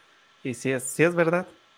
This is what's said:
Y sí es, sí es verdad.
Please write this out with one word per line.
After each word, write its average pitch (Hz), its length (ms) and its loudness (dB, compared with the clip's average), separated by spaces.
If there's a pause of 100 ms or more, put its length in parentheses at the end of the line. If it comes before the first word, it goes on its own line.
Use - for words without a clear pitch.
(420)
Y 131 100 -6
sí 131 180 -4
es, 127 120 -4
sí - 200 0
es 175 120 4
verdad. 170 320 0 (300)